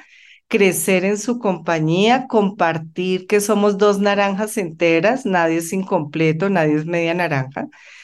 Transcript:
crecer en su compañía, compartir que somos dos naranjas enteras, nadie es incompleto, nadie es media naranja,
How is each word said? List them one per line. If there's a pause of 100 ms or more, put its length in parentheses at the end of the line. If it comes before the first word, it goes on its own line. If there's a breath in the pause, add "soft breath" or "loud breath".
(480 loud breath)
crecer
en
su
compañía,
compartir
que
somos
dos
naranjas
enteras,
nadie
es
incompleto,
nadie
es
media
naranja, (360 loud breath)